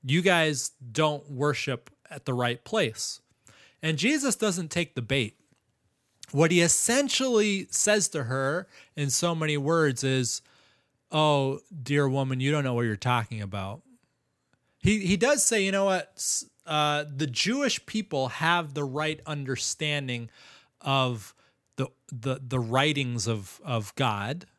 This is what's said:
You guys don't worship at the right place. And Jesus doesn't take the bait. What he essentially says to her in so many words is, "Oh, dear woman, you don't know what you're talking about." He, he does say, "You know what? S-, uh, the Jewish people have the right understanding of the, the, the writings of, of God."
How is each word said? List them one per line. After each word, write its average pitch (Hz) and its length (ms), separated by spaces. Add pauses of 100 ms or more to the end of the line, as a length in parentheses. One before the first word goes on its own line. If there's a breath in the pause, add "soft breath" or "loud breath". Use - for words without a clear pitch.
You 143 160
guys 165 520 (200)
don't 151 380
worship 139 580 (260)
at 143 100
the 135 100
right 123 300
place. - 560 (600 loud breath)
And 160 160
Jesus 262 380
doesn't 180 340
take 170 240
the 127 80
bait. 117 340 (920)
What 156 200
he 170 120
essentially 220 1080
says 208 380
to 147 160
her 135 420 (300 loud breath)
in 143 140
so 170 240
many 156 220
words 147 460
is, 131 400 (680 soft breath)
"Oh, 147 480 (220)
dear 143 260
woman, 131 320
you 135 100
don't 147 140
know 127 100
what 120 120
you're 107 100
talking 117 460
about." 98 400 (960)
He, 214 220
he 190 160
does 254 280
say, 220 180
"You 190 100
know 196 120
what? 190 320
S-, - 300 (200)
uh, 151 380 (100)
the 143 120
Jewish 226 580
people 147 440
have 160 440
the 147 120
right 151 420
understanding 135 1040 (500 loud breath)
of 127 540 (420 soft breath)
the, 131 120 (220)
the, 131 320
the 131 180
writings 123 680
of, 104 360
of 117 300
God." 120 520 (120)